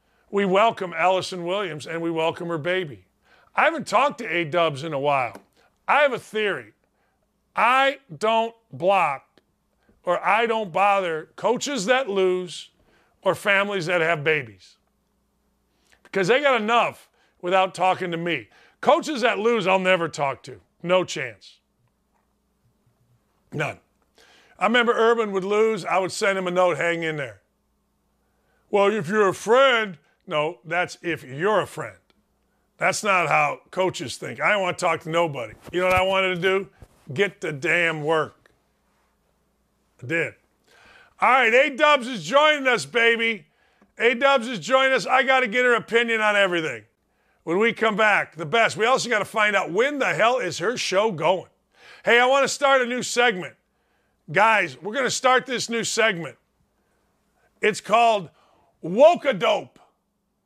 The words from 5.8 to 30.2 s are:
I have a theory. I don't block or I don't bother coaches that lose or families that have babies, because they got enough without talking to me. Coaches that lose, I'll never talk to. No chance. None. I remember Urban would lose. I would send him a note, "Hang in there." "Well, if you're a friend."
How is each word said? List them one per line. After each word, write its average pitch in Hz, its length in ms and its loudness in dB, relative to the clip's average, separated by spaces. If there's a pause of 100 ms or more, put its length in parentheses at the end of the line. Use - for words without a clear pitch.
I 247 120 4
have 285 160 2
a 202 40 -6
theory. 175 540 -6 (840)
I 262 440 2 (200)
don't 226 360 -2 (180)
block 160 680 -2 (640)
or 175 200 -2
I 208 220 2
don't 220 260 -4
bother 185 640 0
coaches 240 500 -2
that 254 220 0
lose 185 600 -2 (520)
or 180 120 0
families 202 520 0
that 180 140 0
have 160 220 0
babies, 139 540 -4 (1300)
because 190 240 -2
they 247 120 4
got 269 200 2
enough 208 500 -2 (320)
without 185 320 2
talking 175 380 0
to 165 40 -4
me. 165 320 -4 (320)
Coaches 285 420 2
that 214 160 0
lose, 220 280 0
I'll 190 140 2
never 185 280 2
talk 139 360 -6
to. 117 160 -20 (220)
No 180 200 2
chance. 127 560 -12 (1900)
None. 139 280 -6 (800)
I 180 80 0
remember 233 280 2
Urban 226 380 2
would 190 120 -2
lose. 214 400 0
I 170 140 0
would 185 140 -2
send 196 260 -2
him 190 80 -4
a 180 60 -4
note, 180 240 2
"Hang 170 260 -2
in 160 140 -4
there." 120 260 -10 (1300)
"Well, 202 220 2
if 202 160 -6
you're 208 200 2
a 175 60 0
friend." 226 640 2 (280)